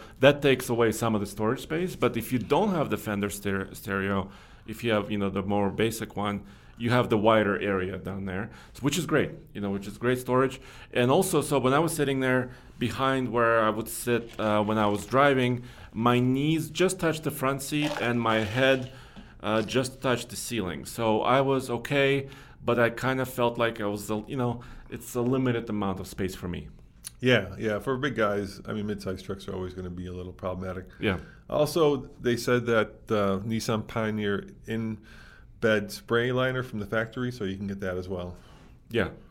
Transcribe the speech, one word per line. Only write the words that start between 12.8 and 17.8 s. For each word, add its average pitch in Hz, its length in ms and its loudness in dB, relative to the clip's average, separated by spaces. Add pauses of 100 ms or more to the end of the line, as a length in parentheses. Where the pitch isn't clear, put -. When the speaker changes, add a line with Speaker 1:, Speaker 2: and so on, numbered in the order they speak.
Speaker 1:
behind 127 500 0
where 117 320 4
I 110 80 4
would 110 160 -2
sit, 117 420 -2 (120)
uh, 107 200 4
when 107 160 2
I 107 120 4
was 104 180 0
driving, 127 560 4 (300)
my 120 260 4
knees 139 520 2
just 185 280 0
touched 156 240 0
the 147 80 -2
front 135 320 -2
seat 147 380 -2